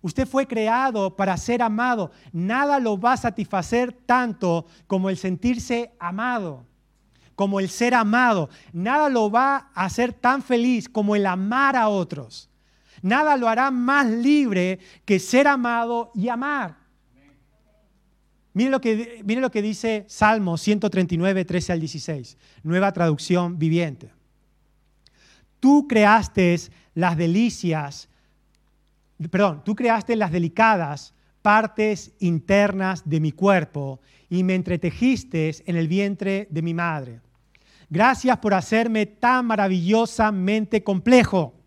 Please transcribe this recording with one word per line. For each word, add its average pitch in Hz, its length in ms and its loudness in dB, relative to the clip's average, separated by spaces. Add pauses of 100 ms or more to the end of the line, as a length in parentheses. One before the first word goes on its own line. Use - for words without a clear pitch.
Usted 254 280 -4
fue 269 180 0
creado 220 680 -2
para 190 200 0
ser 240 240 -2
amado. 226 520 -2 (200)
Nada 254 460 0
lo 220 180 0
va 233 180 2
a - 20 -4
satisfacer 233 760 -2 (140)
tanto 196 600 0 (200)
como 190 240 -2
el 185 60 -4
sentirse 233 840 -4
amado, 185 640 -6 (720)
como 196 240 0
el 190 100 -2
ser 240 260 0
amado. 220 540 2 (240)
Nada 254 360 0
lo 233 200 2
va 262 460 0
a 185 120 -2
hacer 233 260 -2
tan 262 280 0
feliz 240 480 0
como 208 280 0
el 202 100 0
amar 220 480 0
a 233 140 2
otros. 165 600 -6 (540)
Nada 285 340 2
lo 240 120 0
hará 247 240 2
más 254 340 2
libre 226 720 2 (260)
que 190 140 2
ser 262 300 4
amado 233 680 -2
y 220 140 -2
amar. 247 480 -6 (1800)
Mire 247 180 0
lo 269 100 0
que, 233 440 -4
mire 220 160 -2
lo 262 100 -2
que 214 120 -4
dice 214 440 -4
Salmo 214 520 2
ciento 208 320 0
treinta 180 240 0
y 160 40 -2
nueve, 185 260 0
trece 175 280 -4
al 170 80 -2
dieciséis, 147 580 -10 (240)
nueva 185 300 2
traducción 175 680 0
viviente. 160 540 -2 (1500)
Tú 285 280 4
creaste 202 720 4 (320)
las 170 240 0
delicias, 170 960 -2 (1200)
perdón, 185 340 0
tú 214 100 -2
creaste 233 400 0
las 208 160 -2
delicadas 170 840 0 (260)
partes 214 800 0
internas 190 880 0
de 156 100 0
mi 156 140 -2
cuerpo 151 680 0 (260)
y 180 140 -2
me 185 140 0
entretejiste 175 1080 -2
en 175 120 -4
el 165 120 0
vientre 196 640 -2
de 160 100 -4
mi 165 140 -4
madre. 147 480 -6 (640)
Gracias 233 520 2
por 208 120 0
hacerme 220 540 0
tan 247 400 0
maravillosamente 214 1400 0
complejo. 196 720 2 (120)